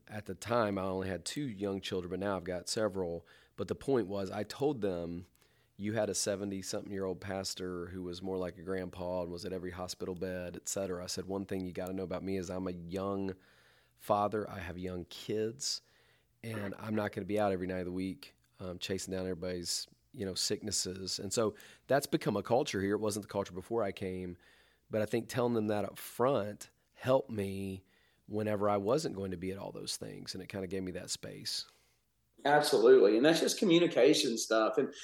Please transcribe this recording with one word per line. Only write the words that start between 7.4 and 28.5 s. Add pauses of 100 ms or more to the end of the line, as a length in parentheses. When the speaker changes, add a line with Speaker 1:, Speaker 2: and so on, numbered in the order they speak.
Speaker 1:
who
was
more
like
a
grandpa
and
was
at
every
hospital
bed,
et
cetera"
I
said,
"One
thing
you
gotta
know
about
me
is
I'm
a
young (640)
father.
I
have
young
kids, (640)
and
I'm
not
gonna
be
out
every
night
of
the
week, (260)
um,
chasing
down
everybody's, (240)
you
know,
sicknesses."
And
so (340)
that's
become
a
culture
here.
It
wasn't
the
culture
before
I
came, (520)
but
I
think
telling
them
that
up
front (240)
helped
me (460)
whenever